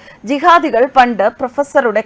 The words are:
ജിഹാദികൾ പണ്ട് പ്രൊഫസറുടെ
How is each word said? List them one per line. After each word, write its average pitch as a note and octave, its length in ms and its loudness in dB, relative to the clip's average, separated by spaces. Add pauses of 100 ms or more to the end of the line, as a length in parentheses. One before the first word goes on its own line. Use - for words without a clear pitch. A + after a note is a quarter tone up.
(260)
ജിഹാദികൾ C#4+ 720 0
പണ്ട് A#3+ 340 2
പ്രൊഫസറുടെ B3 760 -4